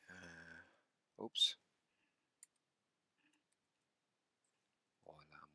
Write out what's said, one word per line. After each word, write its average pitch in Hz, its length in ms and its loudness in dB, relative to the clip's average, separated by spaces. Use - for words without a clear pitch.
uh, 85 1120 -14
oops. - 340 6
Hola - 500 -20